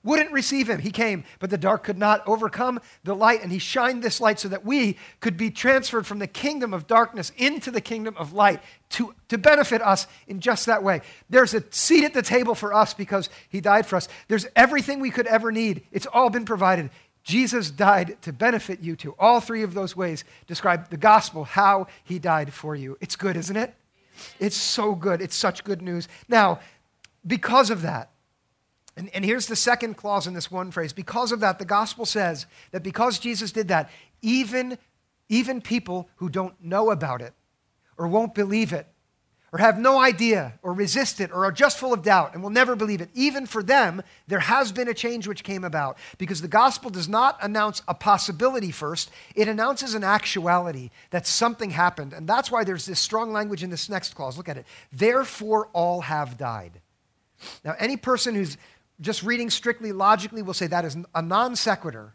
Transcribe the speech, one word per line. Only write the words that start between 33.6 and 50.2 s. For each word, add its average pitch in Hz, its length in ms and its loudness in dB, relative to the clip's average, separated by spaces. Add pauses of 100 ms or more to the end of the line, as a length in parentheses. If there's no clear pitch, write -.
that, 160 220 0 (320)
even, 254 560 -2 (500)
even 240 320 0
people 180 560 -6
who 180 140 -6
don't 185 240 -6 (100)
know 202 260 2
about 139 300 -4
it 120 140 -16 (640)
or 170 100 -4
won't 208 260 0
believe 202 380 0
it 151 140 -8 (640)
or 165 80 -8
have 208 200 6
no 262 200 4
idea 208 540 2 (100)
or 180 120 -6
resist 202 480 -2
it 170 100 -6
or 185 140 0
are 190 60 0
just 269 260 2
full 254 160 -2
of 180 80 -4
doubt 185 320 4
and 175 80 -10
will 202 80 -8
never 247 260 4
believe 208 240 -2
it, 170 140 -10
even 262 320 -2
for 220 160 -6
them, 190 400 2 (240)
there 185 140 -2
has 226 320 2
been 240 160 -4
a 226 60 -4
change 233 320 -6
which 208 160 -10
came 190 220 -8
about 147 320 -4 (220)
because 170 240 -6
the 175 60 -10
gospel 240 420 4
does 175 180 -8
not 226 320 2
announce 214 480 -2
a 180 60 -4
possibility 208 760 0
first. 151 400 -8 (240)
It 208 140 2
announces 233 460 -2
an 208 100 -4
actuality 175 840 0 (220)